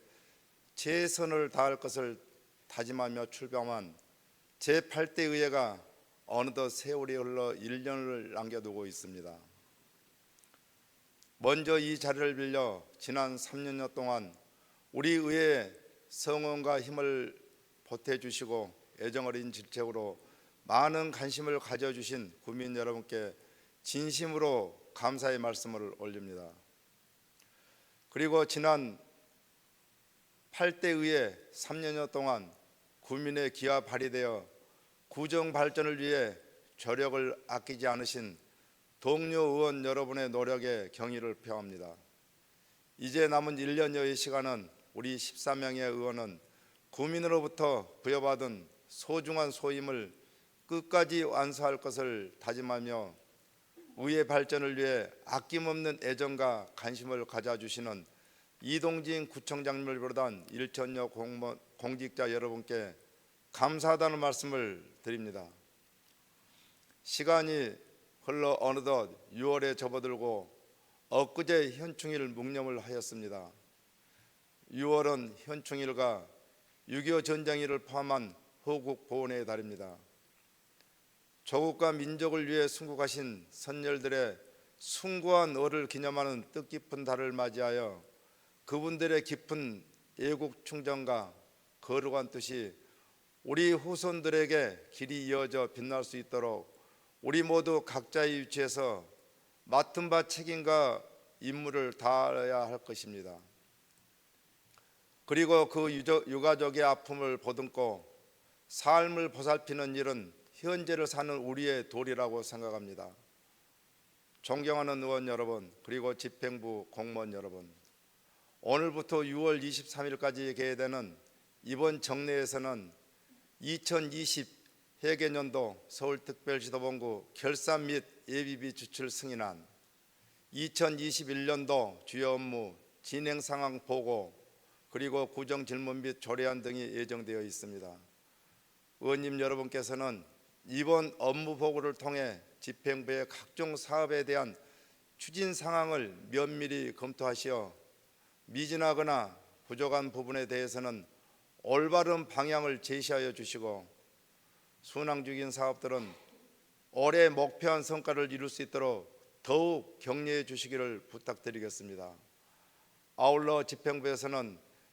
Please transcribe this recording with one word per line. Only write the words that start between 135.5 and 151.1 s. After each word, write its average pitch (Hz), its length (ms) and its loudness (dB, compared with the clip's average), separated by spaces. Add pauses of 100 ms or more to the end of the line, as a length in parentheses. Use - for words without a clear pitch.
질문 131 380 -6
및 131 180 -6
조례안 127 400 0
등이 123 180 -6
예정되어 117 640 -4
있습니다. 95 580 -10 (1040)
의원님 139 400 0
여러분께서는 131 800 -2 (400)
이번 151 540 2
업무 147 400 0
보고를 147 380 0
통해 135 460 -4 (200)
집행부의 131 640 -2
각종 - 480 -6
사업에 147 480 0
대한 131 320 0 (640)
추진 185 360 -4
상황을 156 640 0 (140)
면밀히 143 640 0
검토하시어 123 800 -4 (720)
미진하거나 147 920 2 (280)
부족한 139 480 0
부분에 131 320 -4
대해서는 123 600 -4 (560)